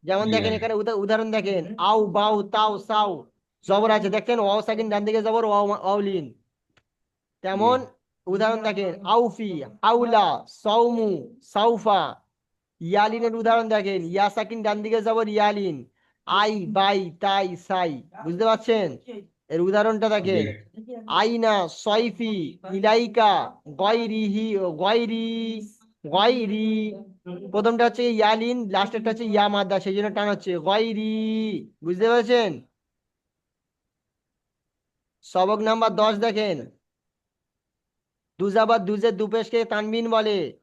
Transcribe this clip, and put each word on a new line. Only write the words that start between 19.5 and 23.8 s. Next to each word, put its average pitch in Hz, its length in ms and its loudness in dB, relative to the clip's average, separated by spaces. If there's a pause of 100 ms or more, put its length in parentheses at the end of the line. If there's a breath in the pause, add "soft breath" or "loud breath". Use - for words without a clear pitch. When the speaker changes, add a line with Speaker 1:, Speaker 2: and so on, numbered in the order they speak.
Speaker 1:
এর 165 100 -2
উদাহরণটা 208 480 2
দেখেন, 190 380 0 (280)
Speaker 2:
জি। - 200 -16 (180)
Speaker 1:
আইনা, 214 640 2
সয়ফি, 214 840 -2 (140)
ইলাইকা, 214 840 2 (200)
গয়রিহি, 214 800 0 (200)